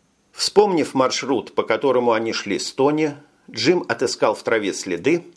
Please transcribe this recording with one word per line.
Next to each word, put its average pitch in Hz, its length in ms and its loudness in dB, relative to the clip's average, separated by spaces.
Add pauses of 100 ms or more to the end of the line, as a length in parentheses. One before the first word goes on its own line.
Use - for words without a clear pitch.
(320)
Вспомнив 185 640 2
маршрут, 127 600 -2
по 107 80 0
которому 120 480 2
они 113 220 0
шли 98 260 -4
с - 140 -8
Тони, 147 420 0 (340)
Джим 147 380 0
отыскал 117 480 0
в - 80 -12
траве 107 300 0
следы 117 520 -2 (120)